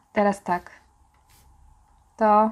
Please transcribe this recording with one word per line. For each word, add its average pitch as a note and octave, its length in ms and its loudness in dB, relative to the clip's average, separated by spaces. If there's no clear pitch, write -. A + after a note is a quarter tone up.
Teraz G3+ 300 -2
tak, - 280 -8
to G#3+ 340 2